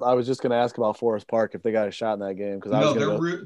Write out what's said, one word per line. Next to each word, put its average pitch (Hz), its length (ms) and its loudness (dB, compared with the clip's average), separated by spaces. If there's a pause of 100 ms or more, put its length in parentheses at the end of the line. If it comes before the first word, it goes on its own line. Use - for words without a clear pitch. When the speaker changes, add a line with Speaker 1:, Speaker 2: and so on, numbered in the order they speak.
(100)
Speaker 1:
I 127 40 6
was 123 120 2
just 131 160 -2
gonna 123 140 2
ask 120 220 0
about 107 200 0
Forest 110 300 0
Park 113 260 0
if 95 80 -10
they 117 100 0
got 110 160 2
a - 40 -6
shot 110 220 -2
in 101 60 -6
that 98 140 -4
game, 98 260 -6
'cause 104 120 -6
I 107 80 4
Speaker 2:
No, 107 60 4
Speaker 1:
was - 80 2
gonna 107 120 0
Speaker 2:
they're 104 100 0
Speaker 1:
go 131 60 -2
Speaker 2:
re-, 175 240 -6